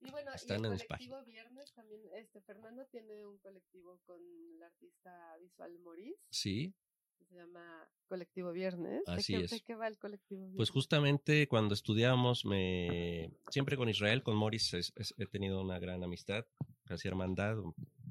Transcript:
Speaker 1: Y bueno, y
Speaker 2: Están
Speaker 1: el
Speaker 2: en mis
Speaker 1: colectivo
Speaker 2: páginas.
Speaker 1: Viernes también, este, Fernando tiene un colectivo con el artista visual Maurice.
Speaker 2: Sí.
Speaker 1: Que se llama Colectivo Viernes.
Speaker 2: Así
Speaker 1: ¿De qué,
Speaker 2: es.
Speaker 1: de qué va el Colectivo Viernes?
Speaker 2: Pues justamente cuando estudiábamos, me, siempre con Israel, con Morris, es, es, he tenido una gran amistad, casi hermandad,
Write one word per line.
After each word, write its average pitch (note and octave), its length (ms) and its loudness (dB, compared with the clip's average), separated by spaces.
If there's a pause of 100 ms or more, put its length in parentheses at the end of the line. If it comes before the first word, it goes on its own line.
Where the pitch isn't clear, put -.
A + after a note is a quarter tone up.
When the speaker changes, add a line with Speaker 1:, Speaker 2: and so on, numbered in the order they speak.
Speaker 1:
Y - 100 -14
bueno, - 220 -10
y - 40 -8
Speaker 2:
Están G#2 240 -2
Speaker 1:
el A2 60 0
Speaker 2:
en G#2+ 60 2
mis F#2 120 -2
Speaker 1:
colectivo B3+ 320 -10
Speaker 2:
páginas. C4 100 -16
Speaker 1:
Viernes A#3+ 480 -20
también, G#3+ 260 -18 (160)
este, G#3+ 240 -16
Fernando A3+ 460 -18
tiene G#3+ 400 -16
un G3+ 120 -20
colectivo F3+ 680 -20
con F3 120 -20 (380)
el E3 60 -20
artista E3+ 800 -20
visual F3 380 -16
Maurice. F3 360 -14 (140)
Speaker 2:
Sí. A#2+ 440 -4 (440)
Speaker 1:
Que F3 80 -20
se F3+ 100 -20
llama E3+ 500 -18 (220)
Colectivo F3+ 440 -6
Viernes. F#3 540 -2
Speaker 2:
Así F#3+ 280 0
Speaker 1:
¿De - 60 4
qué, F2 40 2
Speaker 2:
es. - 60 -2
Speaker 1:
de A3+ 100 -4
qué A#3 140 -10
va A3 140 -4
el G#3+ 100 -8
Colectivo G3+ 420 -10
Viernes? F#3+ 160 -12
Speaker 2:
Pues A2+ 140 4
justamente C#3+ 800 6
cuando G#2+ 260 4
estudiábamos, A#2+ 720 4
me, F2 840 2 (200)
siempre C#3 260 0
con A#2+ 140 2
Israel, G#2 320 4
con A2 140 2
Morris, A2 360 2
es, F2 240 -2
es, - 220 -6
he G#2 80 -4
tenido G2 340 -2
una F#2 180 -2
gran F2+ 240 -4
amistad, G2 440 -4 (400)
casi F2+ 220 -4
hermandad, F#2 480 0 (540)